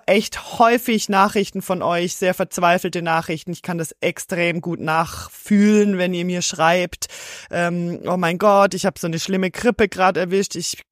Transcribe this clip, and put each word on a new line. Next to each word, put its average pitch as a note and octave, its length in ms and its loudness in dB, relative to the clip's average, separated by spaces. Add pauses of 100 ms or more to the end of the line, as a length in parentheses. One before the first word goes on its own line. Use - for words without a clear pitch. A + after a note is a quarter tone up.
echt - 520 0
häufig A#3 500 2
Nachrichten G3 540 2
von F3+ 180 -4
euch, F3 360 -2
sehr F#3 180 0
verzweifelte F3+ 680 0
Nachrichten. E3 500 -2
Ich - 100 -12
kann E3+ 160 -6
das D#3+ 220 -8
extrem E3+ 600 -2
gut F3 200 -6
nachfühlen, G3+ 1160 2
wenn F3+ 160 0
ihr F3 120 -2
mir F3+ 180 -2
schreibt, F3 640 0 (460)
ähm, F3 520 -2
„Oh F3+ 120 -2
mein F#3 200 0
Gott, G3 380 4
ich F#3 100 -4
hab F#3 140 -2
so - 80 -6
eine E3 140 -4
schlimme F#3+ 320 -2
Grippe A3 360 2
grad F#3 280 2
erwischt, F#3 400 -2
ich - 360 -8